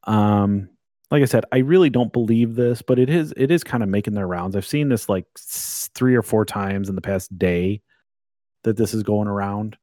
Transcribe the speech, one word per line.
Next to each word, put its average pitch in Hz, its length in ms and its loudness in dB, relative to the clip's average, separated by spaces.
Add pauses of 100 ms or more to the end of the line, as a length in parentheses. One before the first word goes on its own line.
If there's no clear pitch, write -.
Um, 101 640 2 (420)
like 151 100 4
I 135 40 4
said, 120 260 2
I 127 80 2
really 160 320 4
don't 120 200 0
believe 117 440 2
this, 120 260 0
but 127 160 2
it 127 120 4
is, 156 280 0
it 135 140 2
is 170 120 2
kinda 117 220 -2
making 104 300 -2
their 101 120 -2
rounds. 90 280 -4
I've 98 100 -2
seen 147 240 -2
this, 117 200 0
like, 95 160 -2 (120)
s-, - 560 -10
three 127 220 2
or 117 80 4
four 110 220 0
times 98 440 -4
in 98 60 -4
the 92 60 -6
past 95 360 -6
day 90 440 -2 (800)
that 110 140 0
this 107 160 0
is 110 100 -4
going 104 240 -2
around. 101 560 -6